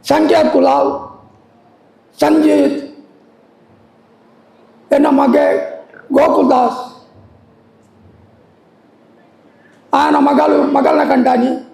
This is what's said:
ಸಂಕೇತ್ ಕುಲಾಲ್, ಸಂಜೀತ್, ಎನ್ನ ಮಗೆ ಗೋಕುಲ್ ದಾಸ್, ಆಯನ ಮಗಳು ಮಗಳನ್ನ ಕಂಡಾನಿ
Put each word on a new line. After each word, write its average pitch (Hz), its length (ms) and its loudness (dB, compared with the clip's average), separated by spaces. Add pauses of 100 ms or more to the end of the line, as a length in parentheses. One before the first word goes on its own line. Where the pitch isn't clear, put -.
ಸಂಕೇತ್ 311 480 0
ಕುಲಾಲ್, 277 380 0 (1300)
ಸಂಜೀತ್, 302 600 0 (2000)
ಎನ್ನ 285 200 2
ಮಗೆ 262 340 2 (680)
ಗೋಕುಲ್ 277 380 2
ದಾಸ್, 254 300 0 (3000)
ಆಯನ 294 240 0
ಮಗಳು 285 420 2 (140)
ಮಗಳನ್ನ 285 380 0
ಕಂಡಾನಿ 247 400 0 (240)